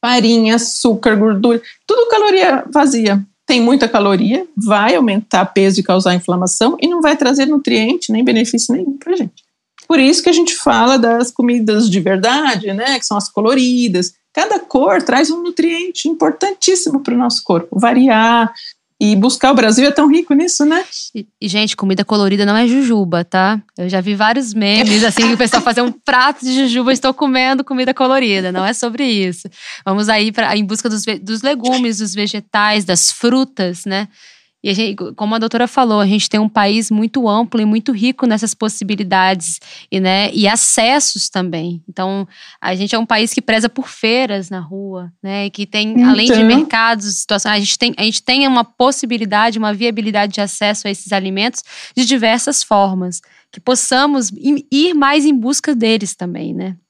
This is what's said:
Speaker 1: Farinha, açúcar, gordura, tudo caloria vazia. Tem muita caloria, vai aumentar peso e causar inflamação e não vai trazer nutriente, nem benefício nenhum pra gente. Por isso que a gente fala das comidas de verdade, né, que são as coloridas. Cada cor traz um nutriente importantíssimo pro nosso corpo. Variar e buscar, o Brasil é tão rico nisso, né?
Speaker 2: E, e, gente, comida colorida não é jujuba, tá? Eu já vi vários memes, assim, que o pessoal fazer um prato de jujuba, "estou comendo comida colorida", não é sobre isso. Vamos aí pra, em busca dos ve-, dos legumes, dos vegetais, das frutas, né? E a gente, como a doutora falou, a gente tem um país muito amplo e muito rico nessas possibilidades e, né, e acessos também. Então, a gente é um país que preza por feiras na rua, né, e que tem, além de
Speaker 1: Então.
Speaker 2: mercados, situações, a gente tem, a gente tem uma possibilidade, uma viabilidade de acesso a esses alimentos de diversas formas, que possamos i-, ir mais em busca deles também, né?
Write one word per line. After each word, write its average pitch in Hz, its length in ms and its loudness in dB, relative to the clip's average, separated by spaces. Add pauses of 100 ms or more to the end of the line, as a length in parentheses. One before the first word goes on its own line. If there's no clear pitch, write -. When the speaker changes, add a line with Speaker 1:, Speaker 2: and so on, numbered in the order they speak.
Speaker 1:
Farinha, 226 540 2
açúcar, 226 600 0
gordura, 220 440 2 (240)
tudo 466 240 2
caloria 381 640 2
vazia. 226 540 2 (180)
Tem 247 160 2
muita 240 280 4
caloria, 208 580 0 (100)
vai 208 380 2
aumentar 214 520 0
peso 196 340 2
e - 20 0
causar 185 320 2
inflamação 180 680 0
e - 60 0
não 349 160 0
vai 311 140 4
trazer 277 280 0
nutriente, 269 680 0
nem 226 120 2
benefício 233 480 0
nenhum 285 240 -2
pra 349 200 -4
gente. 226 260 -6 (440)
Por 330 120 2
isso 269 240 2
que - 60 2
a 349 40 4
gente 330 220 2
fala 240 420 2
das 233 340 2
comidas 226 600 2
de 185 100 2
verdade, 208 720 0
né, 247 260 -2
que 226 60 -10
são 208 120 -4
as 202 120 -6
coloridas. 240 840 0 (180)
Cada 392 280 0
cor - 420 0
traz 262 260 2
um 339 140 -4
nutriente 339 640 -2
importantíssimo 330 920 -2
pro 240 180 -2
nosso 240 240 -2
corpo. 170 360 -2
Variar 233 760 4 (500)
e 208 120 4
buscar, 254 340 2
o 285 60 4
Brasil 220 280 4
é 285 60 4
tão 294 160 2
rico 320 260 2
nisso, 294 320 2
né? 330 200 2 (280)
Speaker 2:
E, 208 140 -10 (140)
e, 214 80 -6
gente, 208 280 0
comida 196 280 -2
colorida 202 420 2
não 202 100 2
é 233 120 4
jujuba, 214 560 0
tá? 190 360 0 (160)
Eu 180 120 -6
já 185 120 -2
vi 208 140 -2
vários 220 400 0
memes, 214 480 2
assim, 226 240 2
que 233 80 2
o - 20 -4
pessoal 233 240 2
fazer 240 220 0
um 247 80 0
prato 262 540 0
de 254 100 -2
jujuba, 254 380 2
"estou 262 200 0
comendo 262 520 0
comida 254 280 -2
colorida", 247 600 0
não 185 120 -2
é 208 80 -2
sobre 240 320 -4
isso. 196 440 -2 (360)
Vamos 202 240 -2
aí 214 220 2
pra, 208 260 -2
em 214 80 0
busca 214 240 -4
dos 214 160 -4
ve-, 214 140 -6
dos 208 240 -8
legumes, 254 560 -2
dos 208 160 -6
vegetais, 208 680 -2
das 175 260 0
frutas, 240 720 -2
né? 202 220 -4 (580)
E - 60 -4
a - 20 0
gente, 202 220 -2 (220)
como 214 180 -4
a 226 60 -2
doutora 226 260 0
falou, 233 320 0
a 202 80 2
gente 202 240 0
tem 214 80 0
um 214 100 0
país 208 400 0
muito 220 400 0
amplo 226 320 0
e 214 40 0
muito 214 260 0
rico 247 380 0
nessas 214 260 -2
possibilidades 190 1040 -2 (320)
e, 190 80 -2
né, 190 340 0
e 208 140 0
acessos 233 840 0
também. 175 600 -6
Então, 190 400 -6 (320)
a - 160 -6
gente 202 180 -4
é 226 40 0
um 226 60 -2
país 226 300 0
que 240 80 0
preza 220 260 0
por 254 200 -8
feiras 220 600 -2
na 190 100 -8
rua, 180 600 -12
né, 202 260 -6
e 202 40 -8
que 202 160 -10
tem, 214 380 0
além 247 220 4
de 254 80 4
Speaker 1:
Então. 220 120 6
Speaker 2:
mercados, 226 600 2
situações, 208 500 -2
a - 20 0
gente 202 180 -2
tem, 240 200 -2
a 208 80 -4
gente 214 180 -2
tem 269 240 0
uma 254 160 2
possibilidade, 226 960 -2
uma 214 160 -2
viabilidade 208 600 -2
de - 60 -6
acesso 208 460 -4
a 202 60 -6
esses 196 200 -10
alimentos 196 520 -4 (320)
de 254 80 2
diversas 233 580 0
formas, 190 580 -2 (300)
que - 80 -20
possamos 262 720 0
i-, 277 400 -2
ir 320 240 2
mais 285 300 2
em 302 100 4
busca 269 400 -2
deles 220 400 0
também, - 400 -8
né? 185 220 -8 (140)